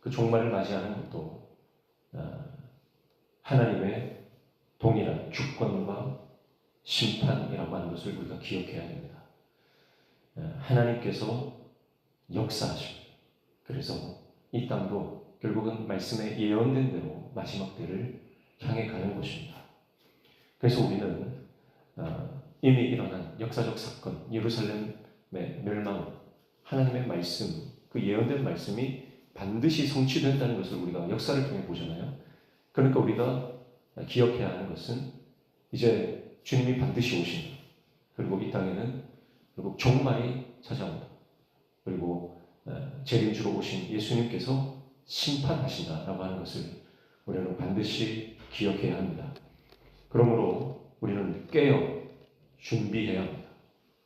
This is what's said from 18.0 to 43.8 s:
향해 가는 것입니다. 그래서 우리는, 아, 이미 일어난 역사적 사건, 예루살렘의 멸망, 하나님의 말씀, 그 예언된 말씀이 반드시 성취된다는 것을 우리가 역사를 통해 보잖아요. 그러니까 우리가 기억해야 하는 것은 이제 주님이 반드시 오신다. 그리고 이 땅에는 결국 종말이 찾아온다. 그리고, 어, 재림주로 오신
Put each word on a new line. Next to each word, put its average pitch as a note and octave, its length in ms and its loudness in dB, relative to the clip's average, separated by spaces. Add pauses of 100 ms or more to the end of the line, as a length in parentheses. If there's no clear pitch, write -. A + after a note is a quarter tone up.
향해 A2+ 260 0
가는 F#2+ 280 -2
것입니다. - 420 -8 (1000)
그래서 - 260 6
우리는, G2 600 -2 (500)
아, - 320 -6 (340)
이미 B2 260 8
일어난 F#2 500 -4
역사적 A2 400 -2
사건, - 540 -10
예루살렘의 G#2+ 640 -2 (680)
멸망, G2+ 560 -4 (440)
하나님의 B2+ 440 2
말씀, - 640 -4 (200)
그 G#2+ 120 0
예언된 A#2+ 400 2
말씀이 G#2+ 600 -2 (300)
반드시 C3+ 520 2
성취된다는 C3+ 720 4
것을 F#2 220 -4
우리가 F2 320 -4
역사를 C3+ 380 0
통해 F#2+ 180 -4
보잖아요. E2 480 -6 (580)
그러니까 C3 280 6
우리가 A#2+ 520 0 (560)
기억해야 A#2+ 420 4
하는 F#2+ 200 -6
것은 A#2+ 420 -6 (600)
이제 - 720 2
주님이 B2 360 4
반드시 A#2+ 420 2
오신다. E2+ 360 -6 (600)
그리고 F#2+ 240 -2
이 - 100 -4
땅에는 G2 540 -2 (500)
결국 - 240 -8
종말이 B2+ 680 4 (160)
찾아온다. E2 440 -6 (800)
그리고, F2 560 -4 (240)
어, - 400 -8
재림주로 G#2 520 2
오신 F#2+ 340 -4